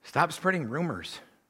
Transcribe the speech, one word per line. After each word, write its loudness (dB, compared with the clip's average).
Stop 2
spreading 0
rumors. -2